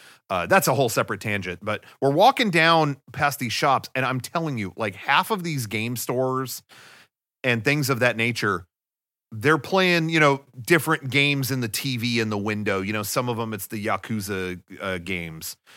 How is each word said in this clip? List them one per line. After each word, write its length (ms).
uh, 160
that's 220
a 60
whole 140
separate 320
tangent. 440
But 200
we're 100
walking 400
down 460
past 280
these 120
shops, 420
and 100
I'm 160
telling 380
you, 180
like, 200
half 340
of 140
these 220
game 300
stores 640
and 200
things 260
of 100
that 160
nature, 500
they're 240
playing, 520
you 100
know, 220
different 500
games 400
in 100
the 80
T 280
V 240
in 80
the 100
window. 440
You 100
know, 100
some 280
of 100
'em 140
it's 120
the 180
Yakuza, 760
uh, 180
games, 580